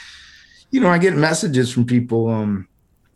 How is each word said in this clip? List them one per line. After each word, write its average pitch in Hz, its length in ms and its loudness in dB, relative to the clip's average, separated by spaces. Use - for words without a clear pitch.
you 262 100 0
know, 185 100 2
I 170 80 4
get 180 180 2
messages 151 560 0
from 120 140 0
people, 120 420 0
um, 104 400 -4